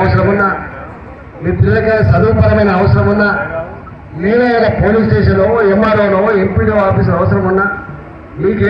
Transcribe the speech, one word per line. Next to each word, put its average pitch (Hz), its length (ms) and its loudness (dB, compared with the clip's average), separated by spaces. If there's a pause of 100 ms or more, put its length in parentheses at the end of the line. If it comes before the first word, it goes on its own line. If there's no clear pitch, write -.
అవసరం 185 320 2
ఉన్నా, 208 160 0 (960)
మీ 170 80 -2 (100)
పిల్లలకి 214 320 2
ఏదైనా 214 200 2
చదువుపరమైన 214 580 2 (100)
అవసరం 196 340 2
ఉన్నా, 208 160 0 (960)
లేదా 233 260 2
ఏదైనా 220 200 0 (120)
పోలీస్ 214 260 2
స్టేషన్లో, 196 400 2 (280)
ఎంఆర్ఓనో, 208 460 2 (220)
ఎంపీడీఓ 214 340 0 (100)
ఆఫీసులో 180 320 0
అవసరం 196 320 0
ఉన్నా, 196 140 0 (760)
మీకు 202 260 0